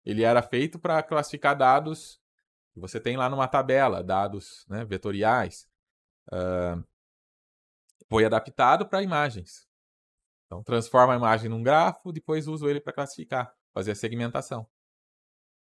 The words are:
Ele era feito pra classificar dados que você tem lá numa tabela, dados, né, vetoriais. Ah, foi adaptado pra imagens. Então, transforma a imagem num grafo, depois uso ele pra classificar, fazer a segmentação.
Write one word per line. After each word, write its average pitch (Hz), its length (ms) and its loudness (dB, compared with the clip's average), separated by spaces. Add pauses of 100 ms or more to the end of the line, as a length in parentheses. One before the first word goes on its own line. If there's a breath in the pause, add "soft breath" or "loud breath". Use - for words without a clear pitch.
Ele 107 200 0
era 120 180 6
feito 147 380 -4
pra 160 200 0
classificar 147 560 -2
dados 143 640 2 (520)
que - 80 -20
você 92 180 -10
tem 120 180 -4
lá 127 120 0
numa 135 180 0
tabela, 131 560 2
dados, 98 680 -4
né, 107 160 -8
vetoriais. 107 840 -2 (640)
Ah, 90 500 -4 (1300)
foi 110 160 4
adaptado 127 640 2
pra 190 140 -2
imagens. 147 680 -6 (760)
Então, 92 160 -16
transforma 123 520 4
a - 20 0
imagem 113 320 2
num 113 140 -6
grafo, 160 500 2
depois 156 360 -6
uso 151 200 -4
ele 143 120 -2
pra 143 120 -12
classificar, 139 640 -8 (180)
fazer 101 200 -4
a - 20 -2
segmentação. 117 720 -6 (1000)